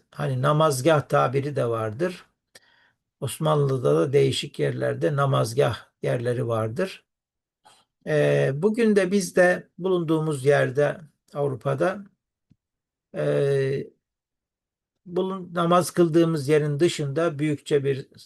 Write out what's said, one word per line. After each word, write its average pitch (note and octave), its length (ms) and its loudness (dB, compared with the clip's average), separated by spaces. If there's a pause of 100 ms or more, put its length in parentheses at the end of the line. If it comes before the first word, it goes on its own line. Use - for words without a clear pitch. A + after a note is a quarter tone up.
(100)
Hani C3+ 320 -4
namazgah D3+ 640 2
tabiri C#3 480 0
de B2+ 120 0
vardır. A2+ 560 -4 (960)
Osmanlı'da C#3+ 760 0
da D#3 160 0
değişik C#3 460 0
yerlerde C3 580 -2
namazgah C3+ 600 0 (260)
yerleri B2 460 -2
vardır. A2+ 560 -4 (1040)
E, C#3+ 480 2
bugün G#3+ 420 2
de F#3 140 2
biz F#3+ 260 -2
de F3+ 320 4 (100)
bulunduğumuz D#3+ 680 -2
yerde, C#3+ 560 2 (340)
Avrupa'da, C#3+ 680 -4 (1120)
e, C#3 720 0 (1200)
bulun-, F3+ 480 -6
namaz F3 360 2
kıldığımız E3 580 2
yerin D3 320 0
dışında D#3+ 580 0
büyükçe D3 460 -2
bir, C3+ 240 -4 (180)